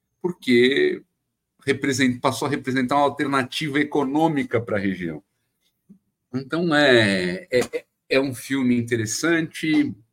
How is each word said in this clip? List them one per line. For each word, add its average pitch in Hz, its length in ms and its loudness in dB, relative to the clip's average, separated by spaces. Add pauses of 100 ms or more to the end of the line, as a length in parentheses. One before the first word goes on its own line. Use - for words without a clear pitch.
(200)
porque 135 840 2 (640)
represent-, 131 560 0
passou 143 260 -2
a 131 40 -2
representar 131 460 -2
uma 143 80 4
alternativa 139 760 -2
econômica 143 800 0
para 110 160 -4
a 98 40 -2
região. 87 420 -4 (1120)
Então, 151 420 -2
é, 101 760 4
é, 127 100 2
é, 135 260 -6 (220)
é 135 120 2
um 139 140 -2
filme 127 420 -2
interessante, 147 1160 -2 (180)